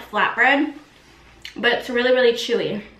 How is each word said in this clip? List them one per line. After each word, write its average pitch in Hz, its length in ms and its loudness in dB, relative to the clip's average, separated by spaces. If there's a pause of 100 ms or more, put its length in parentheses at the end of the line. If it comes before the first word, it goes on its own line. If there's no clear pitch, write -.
(100)
flatbread, 240 640 2 (800)
but 233 160 2
it's - 160 -4
really, 247 240 0
really 254 200 4
chewy. 208 500 -4 (180)